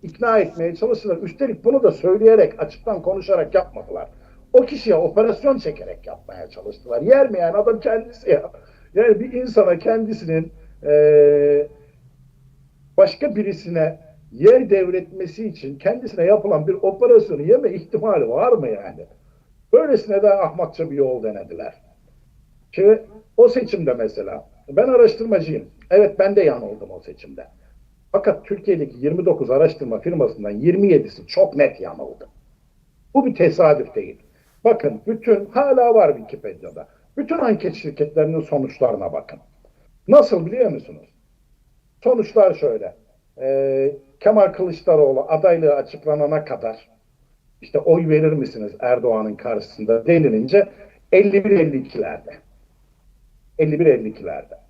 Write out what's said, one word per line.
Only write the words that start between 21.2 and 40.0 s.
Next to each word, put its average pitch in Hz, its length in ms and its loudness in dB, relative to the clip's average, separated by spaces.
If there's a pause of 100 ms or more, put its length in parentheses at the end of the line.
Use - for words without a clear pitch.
denediler. 95 500 -12 (1000)
Şimdi 214 320 2 (340)
o 233 100 8
seçimde 180 460 -2
mesela, 104 520 -8 (240)
ben 202 180 2
araştırmacıyım. 220 800 2 (260)
Evet, 202 280 4
ben 196 160 0
de 208 60 4
yanıldım 107 500 -4
o 90 80 -18
seçimde. 71 480 -20 (640)
Fakat 196 340 -2
Türkiye'deki 165 500 -6 (100)
yirmi 170 200 -2
dokuz 139 240 -2
araştırma 131 500 -2
firmasından 120 500 -4
yirmi 175 420 0
yedisi 117 360 -2
çok - 280 0
net - 260 0
yanıldı. - 460 -14 (840)
Bu 269 120 2
bir 240 100 -4
tesadüf 156 600 2
değil. 95 260 -12 (420)
Bakın 226 440 0
bütün, 214 380 -2
hala 254 500 2
var 151 220 4
Wikipedia'da. 92 720 -16 (300)
Bütün 320 200 -6
anket 214 380 -2
şirketlerinin 156 640 -4
sonuçlarına 123 720 -4
bakın. - 260 -12 (680)